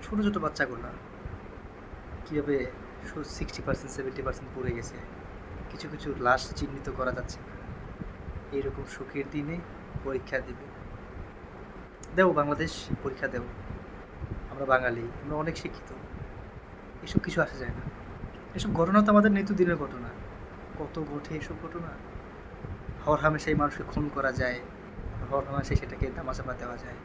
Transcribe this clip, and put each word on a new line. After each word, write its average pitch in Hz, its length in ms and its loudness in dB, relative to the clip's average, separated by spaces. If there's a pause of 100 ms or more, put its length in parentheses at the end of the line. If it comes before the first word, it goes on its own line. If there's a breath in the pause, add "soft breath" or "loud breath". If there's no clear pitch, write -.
ছোট 214 220 0
ছোট 202 100 6 (100)
বাচ্চাগুলা 127 440 0 (1400)
কীভাবে 147 300 2 (800)
সিক্সটি - 300 -4
পার্সেন্ট, 135 320 0
সেভেন্টি 135 280 -2
পার্সেন্ট 131 300 -2
পড়ে 127 220 0
গেছে, - 200 -6 (720)
কিছু - 240 -8
কিছু - 160 -4 (160)
লাশ 127 160 8 (160)
চিহ্নিত 139 300 -4 (100)
করা 127 200 2
যাচ্ছে - 300 -6
না। - 60 -12 (1000)
এইরকম 135 280 0 (120)
শোকের 139 380 -4
দিনে 151 220 -2 (500)
পরীক্ষা 135 320 0 (100)
দিবে। 120 180 -8 (1500)
দেও 185 140 10 (100)
বাংলাদেশ, 147 320 2 (320)
পরীক্ষা 139 300 -2
দেও। 120 120 -2 (1040)
আমরা 139 220 -4
বাঙালি, 120 320 4 (180)
আমরা 147 200 -2
অনেক 165 200 0
শিক্ষিত, - 260 -8 (1160)
এসব - 200 6
কিছু - 200 0
আসা - 160 -8
যায় 120 180 -4
না। - 40 -6 (720)
এসব 208 220 2
ঘটনা 185 260 10
তো 208 80 6
আমাদের 208 240 12
নিত্যদিনের 185 460 6
ঘটনা। 123 260 -6 (680)
কত 147 160 -6 (160)
ঘটে 143 200 -4 (100)
এসব - 220 -6
ঘটনা, 165 280 -6 (1120)
হর 147 200 8
হামেশাই 156 380 6
মানুষকে 147 300 2
খুন 151 140 2 (100)
করা 135 260 2
যায়, 123 180 0 (720)
ঘটনা 139 260 2
আসে, 139 180 2
সেটাকে 135 300 2 (120)
ধামাচাপা 127 360 -4
দেওয়া 123 300 -6
যায়। 120 220 -8